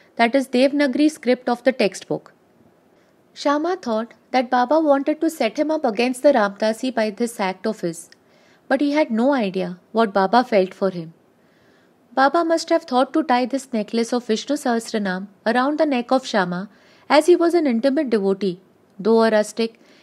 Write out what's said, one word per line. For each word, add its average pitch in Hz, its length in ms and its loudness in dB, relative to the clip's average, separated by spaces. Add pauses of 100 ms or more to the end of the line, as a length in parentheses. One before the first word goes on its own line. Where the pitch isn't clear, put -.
(160)
that 233 200 0
is 269 120 0
Devanagari 285 640 2
script 247 360 -2
of 240 160 -2
the 262 80 2
textbook. - 600 -4 (1000)
Shama 311 480 -2
thought 226 320 -6 (180)
that 254 180 0
Baba 247 300 2
wanted 294 420 0
to 320 80 0
set 240 280 -4
him 302 140 -2
up 311 140 -2
against 240 380 -2
the 294 100 6
Ramdasi 220 600 -2
by 220 160 -2
this 226 300 -6
act 190 260 -4
of 220 160 -6
his, 170 280 -8 (580)
but 277 140 0
he 285 100 0
had 302 200 0
no 233 220 2
idea 185 440 -4 (140)
what 196 220 0
Baba 196 300 4
felt 190 300 0
for 190 160 -2
him. 165 240 -10 (1000)
Baba 277 280 2
must 330 260 -2
have 330 140 0
thought 262 300 0
to 320 100 0
tie 254 220 0
this 262 260 -6
necklace 226 400 -2
of 240 140 -2
Vishnu 220 300 -2
Sahasranam 214 720 -4 (180)
around 262 340 0
the 320 60 2
neck 247 260 -2
of 262 140 2
Shama, 185 440 -2 (380)
as 302 200 4
he 349 80 6
was 330 180 2
an 339 120 2
intimate 262 440 0
devotee, 196 500 -2 (400)
though 226 240 4
a 226 80 4
rustic, 220 480 -2 (240)